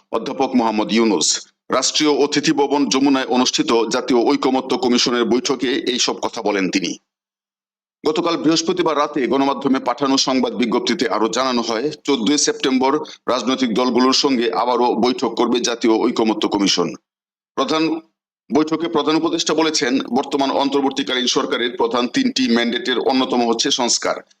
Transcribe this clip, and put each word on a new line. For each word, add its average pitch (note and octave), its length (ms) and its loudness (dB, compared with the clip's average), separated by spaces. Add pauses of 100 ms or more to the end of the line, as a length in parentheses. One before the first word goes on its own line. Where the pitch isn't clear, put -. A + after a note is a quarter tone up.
(120)
অধ্যাপক B2+ 420 -4
মোহাম্মদ A2 380 0
ইউনূস। G#2 540 0 (240)
রাষ্ট্রীয় C3 400 0
অতিথি D3 420 2
ভবন C#3 360 2
যমুনায় C3+ 380 2
অনুষ্ঠিত B2+ 460 0 (180)
জাতীয় B2 340 2
ঐকমত্য C3 540 0
কমিশনের B2 460 0
বৈঠকে B2 480 0
এই B2 260 -4
সব A2+ 220 -2
কথা A2 220 -6
বলেন G2 280 0
তিনি। F2 280 -4 (1080)
গতকাল E3 300 0
বৃহস্পতিবার D#3+ 640 0
রাতে D3 280 0
গণমাধ্যমে C3+ 520 0
পাঠানো C3+ 380 0
সংবাদ B2+ 380 0
বিজ্ঞপ্তিতে A2 540 0
আরও G#2 200 0
জানানো B2 340 0
হয়, A#2 280 -2
চোদ্দই C#3 480 0
সেপ্টেম্বর C#3 600 0 (300)
রাজনৈতিক B2 460 0
দলগুলোর B2+ 380 2
সঙ্গে B2+ 400 0
আবারও A#2+ 420 2
বৈঠক B2 340 0
করবে A#2+ 320 0
জাতীয় A#2 380 0
ঐকমত্য G#2+ 500 0
কমিশন। F#2+ 460 0 (600)
প্রধান D#3 460 -2 (540)
বৈঠকে D#3 340 0
প্রধান D3+ 280 0
উপদেষ্টা E3 380 -2
বলেছেন, D3+ 480 0
বর্তমান C3+ 480 -2
অন্তর্বর্তীকালীন C3+ 760 0
সরকারের B2 500 -2
প্রধান A#2+ 320 0
তিনটি B2+ 400 0
ম্যান্ডেটের A#2+ 500 0
অন্যতম C3 500 0
হচ্ছে A#2 220 0
সংস্কার, F#2 460 0 (240)